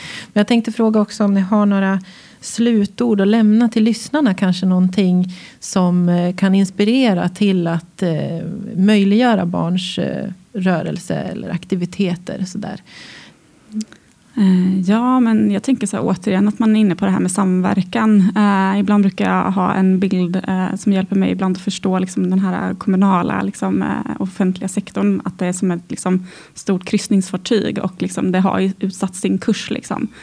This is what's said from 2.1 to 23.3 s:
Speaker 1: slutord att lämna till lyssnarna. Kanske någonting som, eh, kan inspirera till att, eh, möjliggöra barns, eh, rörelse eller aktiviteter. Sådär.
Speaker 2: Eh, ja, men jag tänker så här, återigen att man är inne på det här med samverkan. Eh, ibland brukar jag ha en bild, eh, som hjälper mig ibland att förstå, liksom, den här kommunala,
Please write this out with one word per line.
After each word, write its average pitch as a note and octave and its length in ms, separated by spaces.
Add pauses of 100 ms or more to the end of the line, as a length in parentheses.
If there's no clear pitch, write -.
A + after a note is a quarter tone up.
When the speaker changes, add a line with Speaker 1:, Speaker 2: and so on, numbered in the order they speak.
Speaker 1:
slutord A3 800
att G3 80
lämna A3 400
till A3+ 160
lyssnarna. A#3 500
Kanske F#3 320
någonting F#3 600 (340)
som, F3+ 480
eh, F3 260
kan F#3+ 200
inspirera G3 720
till F#3+ 380
att, E3 360
eh, E3 380 (360)
möjliggöra G3+ 680
barns, F3 520
eh, - 320 (220)
rörelse F3 640
eller - 360
aktiviteter. F3 960
Sådär. - 360 (1600)
Speaker 2:
Eh, F#3 440
ja, A#3 400
men G#3+ 300
jag G3 120
tänker B3+ 240
så - 100
här, - 100
återigen F#3+ 420
att G#3 100
man A3 180
är A3 40
inne G3 160
på G3 80
det F#3+ 60
här F3+ 100
med F#3 100
samverkan. G3 1040
Eh, G3 440
ibland G3+ 240
brukar G3 320
jag F#3 140
ha F#3 240
en F#3+ 240
bild, F#3 380 (120)
eh, F#3 280
som G3 160
hjälper F#3+ 240
mig F#3 140
ibland F#3 260
att - 60
förstå, F#3 360
liksom, F#3 320
den F#3 80
här F#3 360
kommunala, F#3+ 680